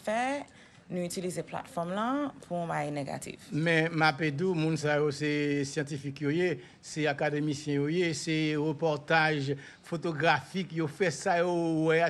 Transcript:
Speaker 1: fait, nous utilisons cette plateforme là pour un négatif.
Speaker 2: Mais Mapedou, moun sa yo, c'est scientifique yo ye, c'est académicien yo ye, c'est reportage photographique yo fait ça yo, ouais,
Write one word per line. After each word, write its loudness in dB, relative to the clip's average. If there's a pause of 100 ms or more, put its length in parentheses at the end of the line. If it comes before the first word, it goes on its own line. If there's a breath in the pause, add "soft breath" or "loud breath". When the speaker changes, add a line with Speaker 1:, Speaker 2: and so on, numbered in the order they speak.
Speaker 1:
fait, -2 (460 loud breath)
nous -4
utilisons -4
cette -6
plateforme -6
là -2 (160)
pour -4
un -2
négatif. -6 (120)
Speaker 2:
Mais 4
Mapedou, 2
moun 0
sa 0
yo, 2
c'est 0
scientifique -6
yo -2
ye, 0 (220 loud breath)
c'est -4
académicien 0
yo 2
ye, 2
c'est 0
reportage 2 (260 loud breath)
photographique 0
yo -2
fait 0
ça 0
yo, 2
ouais, 6